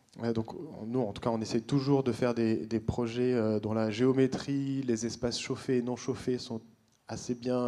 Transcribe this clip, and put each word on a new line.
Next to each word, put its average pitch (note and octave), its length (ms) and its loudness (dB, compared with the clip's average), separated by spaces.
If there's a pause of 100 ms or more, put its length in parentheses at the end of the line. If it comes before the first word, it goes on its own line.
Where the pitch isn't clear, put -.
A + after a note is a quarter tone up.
(240)
Euh, A#2 80 2
donc, A2 220 -2
on, A2+ 320 -12
nous, A#2+ 140 0
en G#2 120 0
tout - 80 -12
cas, B2 100 0
on A2+ 120 0
essaie A2+ 180 0
toujours C#3 420 2
de A#2+ 100 0
faire A#2+ 200 2
des, A2+ 240 2
des A2 240 -2
projets, B2 540 0
euh, A2 260 2
dont G#2+ 140 -2
la A2 160 2
géométrie, C3 920 2
les A#2 200 0
espaces A#2 340 -2
chauffés - 380 -2
et A#2+ 60 2
non B2 140 -4
chauffés B2+ 420 -2
sont A2+ 240 -8 (460)
assez A2+ 260 -6
bien, B2 340 0